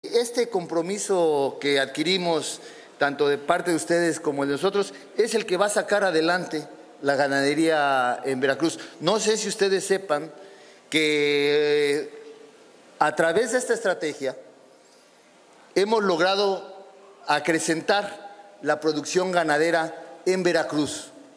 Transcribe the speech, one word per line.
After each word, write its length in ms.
Este 480
compromiso 1080
que 200
adquirimos, 840
tanto 300
de 100
parte 340
de 60
ustedes 420
como 260
de 80
nosotros, 400
es 180
el 100
que 120
va 80
a 40
sacar 340
adelante 640
la 140
ganadería 1080
en 160
Veracruz. 400
No 180
sé 180
si 100
ustedes 380
sepan 460
que, 1200
eh, 100
a 160
través 380
de 40
esta 160
estrategia 640
hemos 280
logrado 840
acrecentar 1300
la 180
producción 520
ganadera 920
en 180
Veracruz. 680